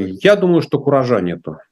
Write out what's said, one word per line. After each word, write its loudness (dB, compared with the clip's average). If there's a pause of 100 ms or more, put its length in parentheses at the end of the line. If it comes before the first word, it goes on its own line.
(200)
я 4
думаю, 2
что -4
куража 0
нету. -8 (140)